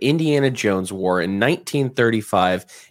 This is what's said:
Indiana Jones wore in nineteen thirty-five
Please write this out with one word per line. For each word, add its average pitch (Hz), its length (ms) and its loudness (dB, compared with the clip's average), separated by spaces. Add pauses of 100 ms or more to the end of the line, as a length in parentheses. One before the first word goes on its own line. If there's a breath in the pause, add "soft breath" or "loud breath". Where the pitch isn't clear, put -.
(120)
Indiana 147 380 2
Jones 98 420 -2
wore 92 280 0
in 98 180 -2
nineteen 139 520 0
thirty-five 104 720 0 (260 loud breath)